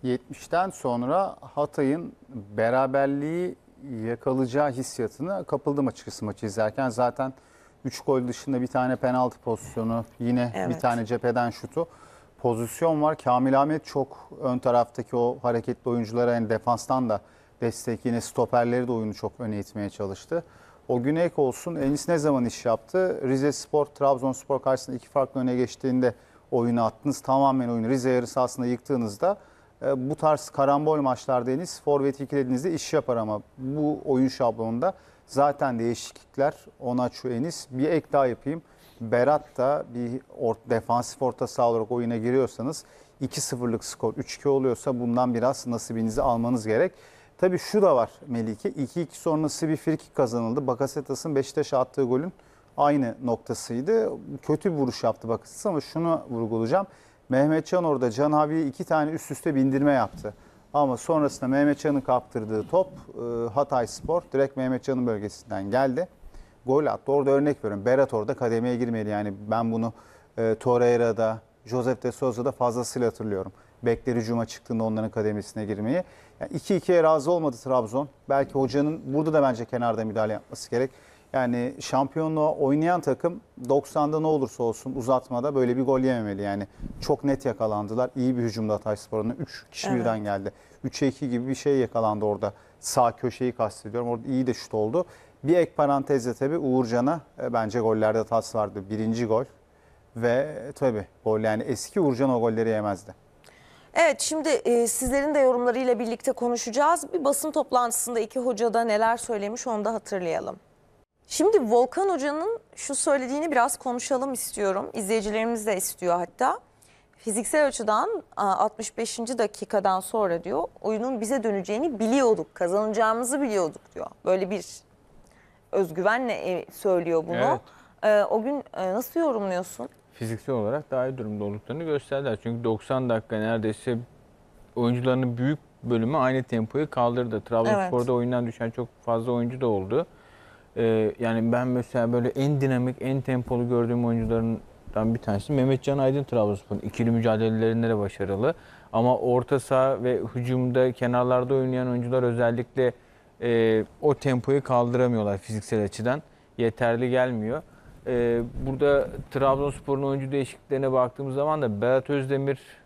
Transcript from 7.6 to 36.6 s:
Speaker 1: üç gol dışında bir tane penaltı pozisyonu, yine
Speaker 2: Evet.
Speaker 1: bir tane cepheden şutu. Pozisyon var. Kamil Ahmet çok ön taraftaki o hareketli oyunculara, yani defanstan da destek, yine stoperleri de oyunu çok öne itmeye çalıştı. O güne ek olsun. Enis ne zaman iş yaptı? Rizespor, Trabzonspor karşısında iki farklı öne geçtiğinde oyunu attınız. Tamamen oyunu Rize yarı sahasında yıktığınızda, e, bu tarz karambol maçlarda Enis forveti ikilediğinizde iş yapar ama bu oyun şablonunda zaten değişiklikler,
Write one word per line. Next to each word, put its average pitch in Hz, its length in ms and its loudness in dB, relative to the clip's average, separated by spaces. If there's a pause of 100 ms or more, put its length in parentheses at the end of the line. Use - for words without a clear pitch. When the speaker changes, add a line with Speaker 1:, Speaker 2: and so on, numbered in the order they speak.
Speaker 1:
üç - 160 -8
gol 131 260 0
dışında 123 340 -4
bir 127 60 -2
tane 127 280 0
penaltı 127 440 0
pozisyonu, 113 680 -4 (140)
yine 120 360 0
Speaker 2:
Evet. 92 140 -2
Speaker 1:
bir - 100 -4
tane 117 260 0
cepheden 120 440 0
şutu. 160 380 -6 (500)
Pozisyon 127 640 0
var. 156 160 2
Kamil 131 440 4
Ahmet 151 240 0
çok - 440 -6 (120)
ön 127 180 -2
taraftaki 120 560 0
o 120 260 2
hareketli 120 480 -2
oyunculara, 120 440 0
yani 117 160 -2
defanstan 120 600 0
da 101 120 0 (400)
destek, 117 440 -4
yine 117 160 0
stoperleri 120 680 0
de 123 40 -2
oyunu 110 220 -2
çok 104 260 -6
öne 110 200 -6
itmeye 101 300 -8
çalıştı. 104 540 -6 (440)
O 123 160 0
güne 156 180 0
ek 175 200 0
olsun. 143 340 -2
Enis 143 320 -2
ne 170 100 2
zaman 143 280 2
iş - 200 -6
yaptı? 180 580 0
Rizespor, 139 640 0
Trabzonspor 135 760 0
karşısında 131 340 -2
iki - 140 -12
farklı 135 320 -2
öne 127 140 0
geçtiğinde 127 580 0 (380)
oyunu 120 320 2
attınız. 131 380 -2
Tamamen 135 480 2
oyunu 117 200 -2
Rize 131 200 0
yarı 123 180 2
sahasında 123 380 -2
yıktığınızda, 123 720 -2 (480)
e, 135 240 -2
bu 151 60 -2
tarz 151 340 0
karambol 147 520 2
maçlarda 127 500 0
Enis 160 300 -6
forveti 139 420 2
ikilediğinizde 135 500 0
iş - 200 -6
yapar 131 240 0
ama 107 240 -2 (160)
bu 147 480 -2
oyun 131 220 2
şablonunda 117 640 -2 (320)
zaten 139 540 0
değişiklikler, 120 760 -2 (260)